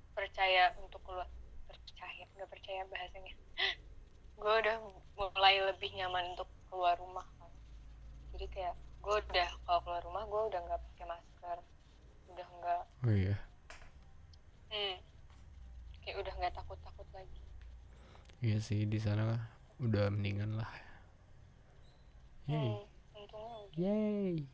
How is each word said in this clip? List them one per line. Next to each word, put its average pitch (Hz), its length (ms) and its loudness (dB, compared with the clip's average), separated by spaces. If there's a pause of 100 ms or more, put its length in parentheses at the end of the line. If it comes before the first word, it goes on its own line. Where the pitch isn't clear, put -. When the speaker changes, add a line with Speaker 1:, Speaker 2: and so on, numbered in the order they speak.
(140)
Speaker 1:
percaya 185 680 8
untuk - 240 -12
keluar. 180 240 -4 (380)
Percaya, - 680 -12
nggak 190 180 -10
percaya 185 380 -6
bahasanya. 180 480 -8 (240)
<gasps> 381 220 2 (520)
Gue 208 180 2
udah 220 240 6 (380)
mulai 196 480 8
lebih 190 320 0
nyaman 180 400 0
untuk - 160 -6 (160)
keluar 175 320 4
rumah 180 240 -8 (160)
kan. 170 100 -16 (840)
Jadi 190 160 -4
kayak, 180 240 -2 (240)
gue 202 180 2
udah, 185 340 4 (120)
kalau 175 180 6
keluar 175 220 -2
rumah, 175 240 -4
gue 208 220 2
udah 196 100 0
nggak 170 240 -2
pakai - 240 -12
masker. 175 520 -8 (680)
Udah 180 260 -12
nggak 175 300 0 (220)
Speaker 2:
Oh 110 100 6
iya. 98 220 4 (1300)
Speaker 1:
Hmm. 202 280 -2 (1080)
Kayak 196 160 -8
udah 190 160 -4
nggak 180 180 0
takut-takut - 580 -12
lagi. - 300 -12 (1000)
Speaker 2:
Iya 107 180 4
sih, 107 260 2
di 107 140 2
sana 110 400 4 (400)
udah 104 320 4
mendingan 104 480 0
lah. 110 100 -2 (1800)
Yeay. 139 300 2
Speaker 1:
Hmm, 104 100 -6 (300)
untungnya 220 420 -10
udah. 202 220 -8
Speaker 2:
Yeay. 202 560 2 (180)